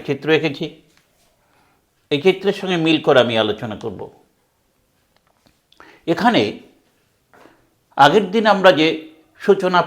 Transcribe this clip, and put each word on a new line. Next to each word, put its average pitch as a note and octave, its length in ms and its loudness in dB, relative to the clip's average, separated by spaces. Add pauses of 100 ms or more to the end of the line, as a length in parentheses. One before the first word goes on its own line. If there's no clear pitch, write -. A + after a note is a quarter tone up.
চিত্র C#3+ 200 -6 (100)
এঁকেছি, D3+ 280 -6 (1500)
এই D3 140 -2
চিত্রের F#3+ 340 -2
সঙ্গে F#3 260 -4
মিল D#3+ 200 2
করে C#3 200 4
আমি A#2 180 -4
আলোচনা G#2+ 400 -6
করব। G#2 180 -12 (2000)
এখানে F#3+ 280 0 (1600)
আগের E3+ 360 4
দিন A3 200 0
আমরা F#3+ 260 4
যে D#3 80 2 (540)
সূচনা F3+ 460 2